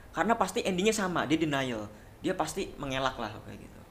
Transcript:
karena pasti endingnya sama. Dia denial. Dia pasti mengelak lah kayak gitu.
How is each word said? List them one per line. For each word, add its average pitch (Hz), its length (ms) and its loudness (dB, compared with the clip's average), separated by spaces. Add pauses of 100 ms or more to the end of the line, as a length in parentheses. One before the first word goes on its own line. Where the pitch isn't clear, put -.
(120)
karena 202 240 4
pasti 214 260 2
endingnya 190 340 4
sama. 180 300 2
Dia 147 140 4
denial. 131 500 0 (300)
Dia 185 160 0
pasti 180 400 -2
mengelak 135 400 -2
lah 110 160 -4 (100)
kayak 104 180 -12
gitu. - 200 -18 (120)